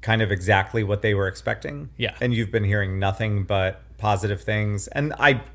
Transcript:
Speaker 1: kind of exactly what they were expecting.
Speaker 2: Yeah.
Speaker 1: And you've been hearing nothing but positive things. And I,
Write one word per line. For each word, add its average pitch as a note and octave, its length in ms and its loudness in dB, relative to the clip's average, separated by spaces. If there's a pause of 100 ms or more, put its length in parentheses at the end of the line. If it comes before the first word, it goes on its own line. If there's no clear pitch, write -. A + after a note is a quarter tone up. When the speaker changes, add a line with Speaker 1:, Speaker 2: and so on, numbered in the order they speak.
Speaker 1:
kind A2+ 220 2
of G2+ 100 2
exactly F#2+ 500 2
what G2+ 200 0
they G#2+ 120 4
were G2 140 0
expecting. A#2 680 -6
Speaker 2:
Yeah. - 240 -4
Speaker 1:
And B2 140 2
you've A2+ 160 0
been G#2+ 140 0
hearing G2 340 0
nothing G2 460 0
but F#2+ 380 0 (160)
positive G2+ 440 0
things. G#2 460 -2
And C#3+ 300 -2
I, C3+ 240 4 (120)